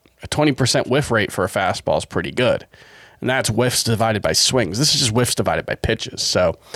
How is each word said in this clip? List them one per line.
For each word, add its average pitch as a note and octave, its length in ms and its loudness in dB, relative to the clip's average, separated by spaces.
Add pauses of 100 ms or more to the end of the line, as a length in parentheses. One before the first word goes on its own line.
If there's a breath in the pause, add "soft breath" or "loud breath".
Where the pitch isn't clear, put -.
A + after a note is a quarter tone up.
(220)
A - 60 -12
twenty D3+ 240 2
percent B2+ 340 0
whiff C3 240 0
rate G#2+ 220 2
for F#2 120 -2
a F#2+ 40 0
fastball F#2 500 0
is - 60 -4
pretty D#2 260 -4
good. - 380 0 (520 loud breath)
And - 80 -4
that's B2+ 220 0
whiffs A#2+ 320 0
divided A2+ 400 0
by D#2+ 100 0
swings. G#2 460 0
This D3 160 2
is C3+ 60 0
just A#2+ 120 0
whiffs - 220 0
divided F2+ 320 0
by - 80 -4
pitches. - 480 -4
So E2+ 360 0 (180 loud breath)